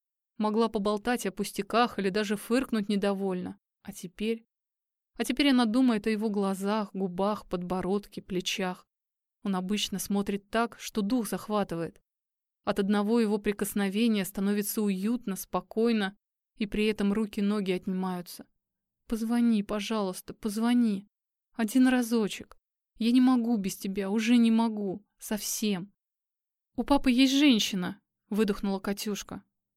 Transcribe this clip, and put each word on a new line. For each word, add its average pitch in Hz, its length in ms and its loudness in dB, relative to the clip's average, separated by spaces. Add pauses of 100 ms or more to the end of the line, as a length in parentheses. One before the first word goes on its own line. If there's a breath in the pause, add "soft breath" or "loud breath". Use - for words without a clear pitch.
(380)
Могла 214 300 2
поболтать 214 600 -2
о 190 40 -4
пустяках 214 680 -2
или 196 100 0
даже 208 260 -2
фыркнуть 226 540 -2
недовольно. 196 680 -2 (240)
А 196 100 -14
теперь? 226 520 -6 (720)
А 240 80 -2
теперь 277 280 2
она 247 140 6
думает 226 420 2
о - 20 0
его 220 220 0
глазах, 196 640 -2
губах, 196 540 -2
подбородке, 180 760 -4
плечах. 185 640 -6 (560)
Он 196 120 -2
обычно 190 440 -2
смотрит 202 500 -2
так, 226 300 -2
что - 220 -6
дух 208 260 0
захватывает. 185 760 -4 (640)
От 208 160 -2
одного 208 400 2
его 214 180 2
прикосновения 208 880 0
становится 208 560 -2
уютно, 208 540 -2
спокойно, 208 800 -2 (400)
и 220 80 -4
при 208 220 0
этом 208 260 0
руки-ноги 208 580 -2
отнимаются. 185 760 -6 (600)
«Позвони, 233 560 2
пожалуйста, 208 680 -4
позвони. 226 760 0 (460)
Один 254 340 4
разочек. 240 720 0 (400)
Я 226 140 0
не 254 100 6
могу 240 360 4
без 190 180 -4
тебя, 190 340 -6
уже 226 280 4
не 233 120 6
могу. 214 560 0 (140)
Совсем». 202 720 -4 (840)
«У 240 80 -2
папы 277 280 4
есть 262 220 6
женщина», 214 680 2 (280)
выдохнула 202 500 0
Катюшка. 202 640 -8 (340)